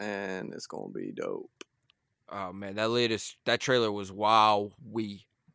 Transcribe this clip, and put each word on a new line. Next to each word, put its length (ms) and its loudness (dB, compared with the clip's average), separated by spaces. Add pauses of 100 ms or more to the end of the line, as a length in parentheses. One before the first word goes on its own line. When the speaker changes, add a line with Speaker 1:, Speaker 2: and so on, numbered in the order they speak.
Speaker 1:
and 520 -6
it's 140 -14
gonna 220 -10
be 220 -8
dope. 520 -8 (680)
Speaker 2:
Oh, 240 -8
man, 220 -10
that 160 0
latest, 440 0 (100)
that 140 2
trailer 320 2
was 220 -6
wow-wee. 1120 2 (300)